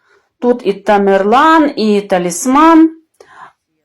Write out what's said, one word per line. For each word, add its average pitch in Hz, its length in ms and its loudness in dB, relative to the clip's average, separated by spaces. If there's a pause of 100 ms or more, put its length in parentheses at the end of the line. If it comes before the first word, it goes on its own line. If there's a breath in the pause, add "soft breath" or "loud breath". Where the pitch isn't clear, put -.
(400)
Тут 247 260 -2
і 196 80 -2
Тамерлан, 208 1000 0
і 208 260 -2
Талісман. 262 880 0 (960 loud breath)